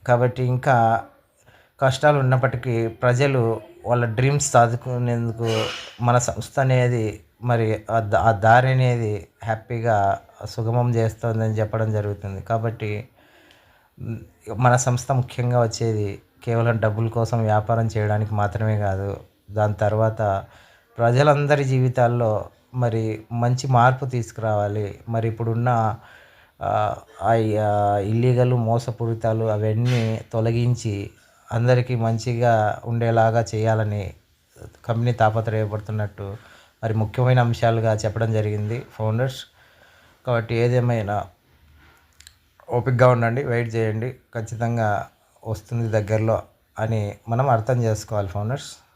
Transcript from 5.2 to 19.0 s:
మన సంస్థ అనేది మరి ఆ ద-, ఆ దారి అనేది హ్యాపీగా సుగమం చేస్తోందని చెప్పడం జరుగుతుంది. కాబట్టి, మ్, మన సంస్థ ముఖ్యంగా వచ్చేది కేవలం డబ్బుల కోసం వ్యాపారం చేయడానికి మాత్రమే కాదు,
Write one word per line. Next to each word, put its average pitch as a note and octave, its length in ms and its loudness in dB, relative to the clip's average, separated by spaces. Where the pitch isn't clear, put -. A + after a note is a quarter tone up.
మన A#2+ 180 4
సంస్థ - 420 -4
అనేది B2 640 0
మరి A2+ 480 0
ఆ A2+ 100 2
ద-, G#2 140 -2
ఆ A2+ 180 4
దారి A#2 400 6
అనేది A#2+ 560 0
హ్యాపీగా A2 760 0
సుగమం A#2+ 460 0
చేస్తోందని A2 600 -2
చెప్పడం A2 380 -2
జరుగుతుంది. G2+ 500 -6
కాబట్టి, A2+ 680 -4
మ్, A2+ 160 -8
మన B2 200 4
సంస్థ B2+ 360 -2
ముఖ్యంగా B2 480 0
వచ్చేది A2 600 -2
కేవలం A#2 360 0
డబ్బుల A2 280 0
కోసం A2+ 340 -2
వ్యాపారం A2 440 0
చేయడానికి G#2+ 480 -2
మాత్రమే G#2 440 -2
కాదు, G2 380 -4